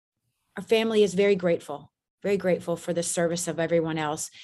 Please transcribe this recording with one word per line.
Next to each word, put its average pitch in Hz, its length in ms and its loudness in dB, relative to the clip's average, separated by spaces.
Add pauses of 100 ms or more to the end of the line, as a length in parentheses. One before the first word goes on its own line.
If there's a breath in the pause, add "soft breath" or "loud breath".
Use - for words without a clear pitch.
(560)
our 202 80 -10
family 220 400 2
is 190 120 2
very 202 200 4
grateful 170 560 -4 (320)
very 196 140 0
grateful 175 380 0
for 170 180 -8
the 170 100 -2
service 170 440 -2
of 160 120 -4
everyone 165 380 0
else. 156 320 -4 (140 loud breath)